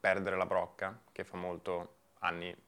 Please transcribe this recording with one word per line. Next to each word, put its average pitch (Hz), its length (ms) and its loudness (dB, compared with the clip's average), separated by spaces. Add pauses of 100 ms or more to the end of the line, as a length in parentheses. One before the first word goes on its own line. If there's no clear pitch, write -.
perdere 95 360 4
la 92 100 2
brocca, 92 540 0 (120)
che 98 100 -8
fa - 140 -8
molto 87 580 -4 (240)
anni 87 340 -2 (140)